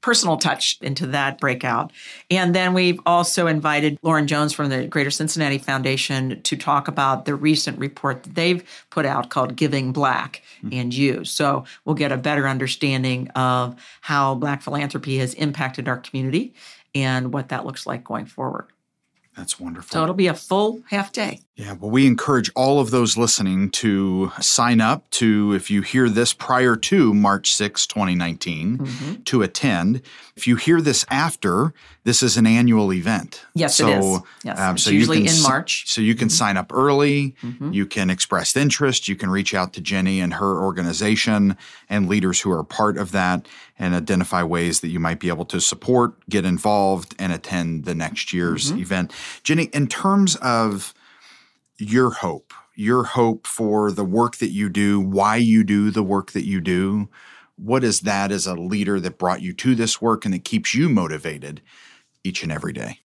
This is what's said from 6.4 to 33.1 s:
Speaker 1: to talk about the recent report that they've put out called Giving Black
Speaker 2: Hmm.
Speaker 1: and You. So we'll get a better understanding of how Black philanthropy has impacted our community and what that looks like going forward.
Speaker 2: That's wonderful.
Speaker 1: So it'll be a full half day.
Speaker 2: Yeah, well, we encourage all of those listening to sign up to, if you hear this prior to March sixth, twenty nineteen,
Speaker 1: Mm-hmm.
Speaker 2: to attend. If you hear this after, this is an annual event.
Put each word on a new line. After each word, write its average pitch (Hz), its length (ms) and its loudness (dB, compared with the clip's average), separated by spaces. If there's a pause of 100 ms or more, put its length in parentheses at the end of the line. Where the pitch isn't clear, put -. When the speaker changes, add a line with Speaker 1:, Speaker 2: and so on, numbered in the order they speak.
Speaker 1:
to - 120 0
talk 143 300 0
about 139 380 0
the 147 100 -2
recent 147 460 0
report 139 420 -4
that - 140 -12
they've 175 260 0 (280)
put 156 140 -2
out 135 240 -2
called - 280 -2
Giving 135 360 0
Black 131 480 -2 (200)
Speaker 2:
Hmm. - 120 -10
Speaker 1:
and 123 220 -4
You. 135 300 0
So 139 400 -2 (200)
we'll 151 120 0
get 143 160 0
a 135 40 -2
better 143 320 0
understanding 131 840 -2
of 127 440 0 (280)
how 139 340 0
Black 139 260 -4
philanthropy 143 560 -4
has 127 160 -2
impacted 139 540 -4
our 123 100 -4
community 135 560 -4 (400)
and 131 380 -2
what 135 160 -6
that - 180 -8
looks - 180 -12
like 127 200 -8
going 110 220 -8
forward. - 400 -8 (680)
Speaker 2:
That's 92 240 -10
wonderful. 87 320 -12
Speaker 1:
So 160 100 0
it'll 175 140 0
be 185 100 4
a 160 80 2
full 208 460 -2 (100)
half 202 220 -4
day. - 280 -6 (140)
Speaker 2:
Yeah, 101 180 -10
well, 98 180 -8
we 131 160 6
encourage 123 480 2
all 135 240 4
of 117 140 2
those 120 240 2
listening 98 540 2
to 95 600 0 (100)
sign 120 400 2
up 117 300 0
to, 104 440 2
if 92 180 -2
you 101 100 2
hear 127 260 2
this 117 240 2
prior 127 440 2
to 127 380 4
March 101 380 4
sixth, - 360 -2
twenty 95 260 0
nineteen, 85 640 -4
Speaker 1:
Mm-hmm. 135 460 -8
Speaker 2:
to 123 180 2
attend. 101 600 0 (340)
If - 100 -6
you 120 80 4
hear 165 260 4
this 147 300 2
after, 135 640 0 (320)
this 120 180 2
is 123 140 2
an 113 100 6
annual 113 460 6
event. 92 500 -4 (120)